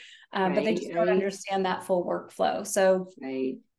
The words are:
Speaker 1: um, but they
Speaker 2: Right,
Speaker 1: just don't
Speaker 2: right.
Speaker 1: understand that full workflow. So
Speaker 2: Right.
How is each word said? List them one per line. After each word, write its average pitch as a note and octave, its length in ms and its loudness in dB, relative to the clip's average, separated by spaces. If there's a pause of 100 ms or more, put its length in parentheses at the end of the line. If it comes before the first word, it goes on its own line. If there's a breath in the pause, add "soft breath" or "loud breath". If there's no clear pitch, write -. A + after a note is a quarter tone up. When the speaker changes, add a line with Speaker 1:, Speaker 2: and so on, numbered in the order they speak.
(340 loud breath)
Speaker 1:
um, F#3 220 0
but G#3 80 2
they G#3+ 80 0
Speaker 2:
Right, F3 60 0
Speaker 1:
just - 140 -8
don't E3+ 140 2
Speaker 2:
right. F3+ 40 4
Speaker 1:
understand G3 580 0
that F#3 160 -4
full F3+ 200 0
workflow. - 640 -2
So F#3+ 440 2 (120)
Speaker 2:
Right. C3 380 -4 (200)